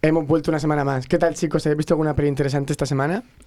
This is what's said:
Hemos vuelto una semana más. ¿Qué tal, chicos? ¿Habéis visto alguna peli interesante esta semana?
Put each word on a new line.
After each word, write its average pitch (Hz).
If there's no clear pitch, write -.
Hemos 156
vuelto 160
una 151
semana 147
más. 135
¿Qué -
tal, 170
chicos? 160
¿Habéis 151
visto 156
alguna 151
peli 147
interesante 139
esta 143
semana? 143